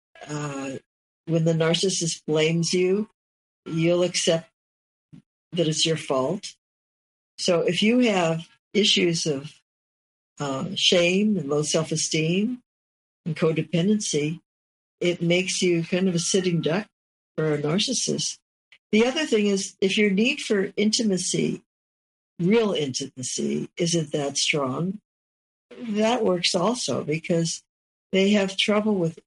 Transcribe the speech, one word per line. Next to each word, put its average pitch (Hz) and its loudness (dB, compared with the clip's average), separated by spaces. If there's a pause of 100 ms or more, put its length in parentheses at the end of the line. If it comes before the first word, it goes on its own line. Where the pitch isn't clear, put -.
(260)
Uh, 143 -8 (540)
when 165 0
the 165 4
narcissist 170 0
blames 160 2
you, 190 0 (580)
you'll 170 2
accept 175 0 (1000)
that 165 0
it's 156 0
your 160 0
fault. 147 -4 (840)
So 170 2
if 180 0
you 233 4
have 175 0 (240)
issues 185 2
of, 143 -4 (880)
uh, 139 -4
shame 190 4
and 143 -4
low 147 2
self-esteem 170 0 (640)
and 160 -4
codependency, 165 0 (600)
it 175 -2
makes 175 0
you 175 2
kind 185 0
of 175 0
a 165 0
sitting 180 0
duck 165 -2 (500)
for 156 0
a 147 -4
narcissist. - -2 (520)
The 220 4
other 294 -2
thing 214 2
is, 196 -2
if 190 2
your 208 4
need 233 2
for 196 -2
intimacy, 202 0 (800)
real 208 2
intimacy, 143 -4
isn't 170 0
that 143 -4
strong, 151 -2 (920)
that 220 0
works 180 0
also, 185 -2
because 165 -2 (500)
they 196 4
have 196 2
trouble 214 2
with 170 -2